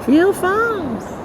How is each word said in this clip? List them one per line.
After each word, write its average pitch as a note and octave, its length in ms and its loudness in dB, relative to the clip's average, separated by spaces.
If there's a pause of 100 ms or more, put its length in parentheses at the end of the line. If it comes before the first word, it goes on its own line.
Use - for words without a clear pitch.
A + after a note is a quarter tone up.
Feel D#4+ 260 4
fine. F#4+ 920 -2